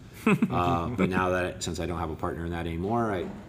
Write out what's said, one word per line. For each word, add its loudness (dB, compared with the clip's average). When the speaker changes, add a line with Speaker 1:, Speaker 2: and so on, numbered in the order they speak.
Speaker 1:
<laughs> 6
Speaker 2:
Uh, 2
but 2
now 2
that, 0
since -2
I -2
don't -2
have -2
a -6
partner -4
in -4
that -2
anymore, 0
I -2